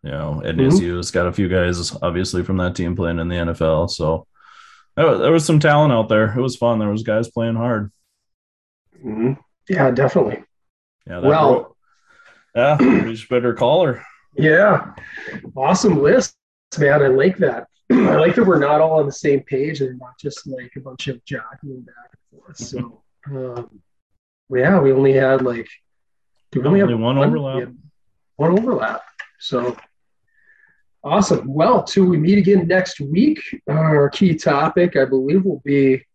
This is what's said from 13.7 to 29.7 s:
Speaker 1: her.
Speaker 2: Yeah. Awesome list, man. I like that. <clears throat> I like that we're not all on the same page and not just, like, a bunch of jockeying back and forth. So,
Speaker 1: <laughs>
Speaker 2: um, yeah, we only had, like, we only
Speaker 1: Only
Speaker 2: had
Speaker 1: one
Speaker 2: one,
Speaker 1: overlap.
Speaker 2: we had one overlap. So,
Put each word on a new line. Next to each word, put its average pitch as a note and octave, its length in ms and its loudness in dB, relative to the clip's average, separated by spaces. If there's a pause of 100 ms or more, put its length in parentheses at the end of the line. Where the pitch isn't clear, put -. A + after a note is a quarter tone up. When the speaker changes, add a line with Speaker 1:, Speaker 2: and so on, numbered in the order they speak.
Speaker 1:
her. B2+ 180 -4 (320)
Speaker 2:
Yeah. D#3 580 2 (640)
Awesome D#3+ 460 2
list, G#3 340 2 (440)
man. C#3+ 240 4
I C#3 40 4
like C#3 300 2
that. - 300 -2 (120)
<clears throat> - 120 -6
I A#3+ 260 4
like E3+ 180 2
that A#3 100 4
we're E3+ 140 4
not D3 220 2
all D#3+ 180 2
on C#3+ 60 0
the C#3 60 -6
same C#3 300 0
page C#3 400 -4
and B2+ 180 -6
not B2 200 -20
just, - 280 -12
like, B2+ 300 -14
a - 20 -14
bunch B2+ 280 -14
of B2 180 -12
jockeying C3 560 -14
back - 300 -20 (200)
and - 100 -20
forth. - 160 -20
So, - 460 -14 (120)
Speaker 1:
<laughs> - 120 -20
Speaker 2:
um, B2 540 -14 (680)
yeah, D3+ 300 2
we C#3 140 4
only C3+ 200 4
had, C3 280 2
like, A#2 260 -6 (840)
we B2 80 -2
only F3+ 200 2
Speaker 1:
Only A#2+ 120 2
Speaker 2:
had A2 80 -2
Speaker 1:
one B2+ 160 0
Speaker 2:
one, C#3+ 120 2
Speaker 1:
overlap. C#3 260 -4
Speaker 2:
we B2+ 60 -4
had B2 160 -16 (600)
one D#3+ 220 0
overlap. C3+ 420 -4 (380)
So, B2 360 -6 (1300)